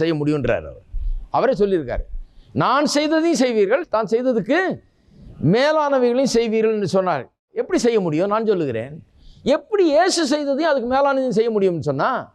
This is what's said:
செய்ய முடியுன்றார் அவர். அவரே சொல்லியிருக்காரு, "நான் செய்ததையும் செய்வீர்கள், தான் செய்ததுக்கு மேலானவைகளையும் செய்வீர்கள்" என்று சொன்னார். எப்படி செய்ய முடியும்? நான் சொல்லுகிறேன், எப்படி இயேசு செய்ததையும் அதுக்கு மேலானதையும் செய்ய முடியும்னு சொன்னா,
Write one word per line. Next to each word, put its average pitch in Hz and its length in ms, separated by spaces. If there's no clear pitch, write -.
செய்ய 165 120
முடியுன்றார் 139 540
அவர். - 160
அவரே 202 320
சொல்லியிருக்காரு, 156 420
"நான் 269 280
செய்ததையும் 311 500
செய்வீர்கள், 233 400
தான் 214 180
செய்ததுக்கு 240 460
மேலானவைகளையும் 269 800
செய்வீர்கள்" 220 420
என்று 202 180
சொன்னார். 180 300
எப்படி 269 240
செய்ய 233 260
முடியும்? 170 280
நான் 220 160
சொல்லுகிறேன், 143 460
எப்படி 403 320
இயேசு 330 420
செய்ததையும் 294 400
அதுக்கு 254 220
மேலானதையும் 269 460
செய்ய 233 120
முடியும்னு 185 380
சொன்னா, 147 200